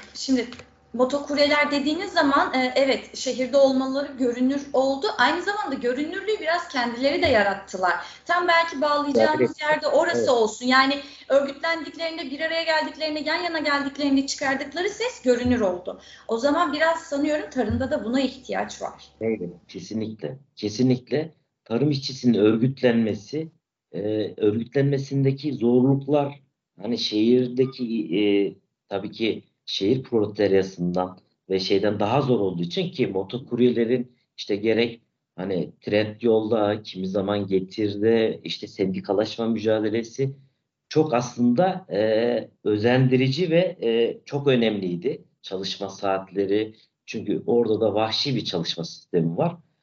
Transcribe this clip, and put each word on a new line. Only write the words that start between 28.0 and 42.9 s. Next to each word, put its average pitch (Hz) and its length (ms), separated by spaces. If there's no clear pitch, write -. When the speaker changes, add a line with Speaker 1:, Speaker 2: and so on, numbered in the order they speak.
Speaker 2:
e, - 40
tabii 98 220
ki 110 320
şehir 127 360
proletaryasından 92 1160
ve 95 100
şeyden 104 400
daha 117 220
zor 123 180
olduğu 90 220
için 160 280
ki 117 160
motokuryelerin 117 1080
işte - 200
gerek 110 460
hani 90 440
Trendyol'da, 107 1040
kimi 92 260
zaman 101 380
Getir'de 101 960
işte - 220
sendikalaşma 98 800
mücadelesi 110 880
çok 156 260
aslında, 123 760
e, 110 580
özendirici 131 840